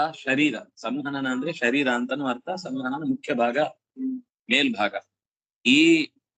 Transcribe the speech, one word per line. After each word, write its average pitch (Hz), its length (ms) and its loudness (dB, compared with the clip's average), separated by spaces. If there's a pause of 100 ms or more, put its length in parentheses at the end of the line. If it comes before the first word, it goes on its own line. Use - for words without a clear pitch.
(140)
ಶರೀರ, 135 400 0 (220)
ಸಂಹನನ 135 560 -6
ಅಂದ್ರೆ 143 200 -4
ಶರೀರ 127 380 0
ಅಂತಾನೂ 127 360 -2
ಅರ್ಥ, 123 240 -4
ಸಂಹನನ 135 580 -6
ಮುಖ್ಯ 131 260 -2
ಭಾಗ, 120 240 0 (920)
ಮೇಲ್ಭಾಗ. 117 440 2 (720)
ಈ 156 420 6 (300)